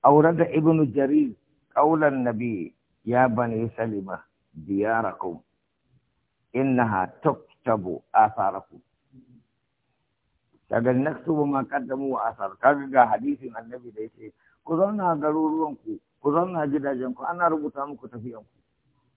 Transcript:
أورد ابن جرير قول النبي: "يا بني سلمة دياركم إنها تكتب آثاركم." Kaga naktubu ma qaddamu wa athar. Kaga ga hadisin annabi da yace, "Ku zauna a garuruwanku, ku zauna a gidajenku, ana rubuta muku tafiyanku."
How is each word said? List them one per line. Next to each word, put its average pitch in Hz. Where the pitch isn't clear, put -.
أورد 156
ابن 160
جرير 139
قول 156
النبي: 120
"يا 123
بني 117
سلمة 98
دياركم 95
إنها 123
تكتب 110
آثاركم." 98
Kaga 120
naktubu 151
ma 139
qaddamu 135
wa 107
athar. 98
Kaga 139
ga 131
hadisin 117
annabi 117
da 107
yace, 110
"Ku 160
zauna 196
a 160
garuruwanku, 156
ku -
zauna 175
a 147
gidajenku, 135
ana 170
rubuta 147
muku 139
tafiyanku." 113